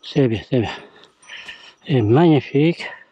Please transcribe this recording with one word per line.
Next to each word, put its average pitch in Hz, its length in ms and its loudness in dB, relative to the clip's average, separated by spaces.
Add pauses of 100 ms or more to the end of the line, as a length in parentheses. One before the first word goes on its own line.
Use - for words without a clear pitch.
(140)
C'est 139 140 2
bien, 110 220 -2
c'est 131 100 0
bien. 101 160 -4 (1080)
Et 131 160 0
magnifique. 147 840 2 (260)